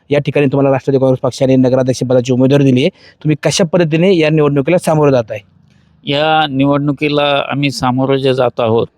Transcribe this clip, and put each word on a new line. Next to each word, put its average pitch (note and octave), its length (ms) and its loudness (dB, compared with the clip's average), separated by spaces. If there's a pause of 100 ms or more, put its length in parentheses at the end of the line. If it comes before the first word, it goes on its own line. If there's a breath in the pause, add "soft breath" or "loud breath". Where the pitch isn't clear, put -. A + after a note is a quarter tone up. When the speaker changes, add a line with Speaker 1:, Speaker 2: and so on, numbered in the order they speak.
(100)
Speaker 1:
या C#3+ 100 0
ठिकाणी D3 260 0
तुम्हाला C#3 260 0
राष्ट्रवादी C3+ 280 0
काँग्रेस C3 200 0
पक्षाने C3 360 0
नगराध्यक्ष B2+ 440 0
पदाची B2+ 320 0
उमेदवारी C3 320 2
दिली C3 160 2
आहे, D#3 80 0
तुम्ही - 540 -6
कशा D#3+ 220 0
पद्धतीने F3 520 0
या D3+ 140 2
निवडणुकीला D3 480 0
सामोरं D3+ 320 0
जात B2 200 2
आहे? G#2+ 240 -16 (520 soft breath)
Speaker 2:
या D#3 440 0
निवडणुकीला C#3+ 1000 -2
आम्ही C#3 200 -2
सामोरं C3 460 -2
जे C3 180 0
जात B2 260 -2
आहोत, A2+ 260 0 (120)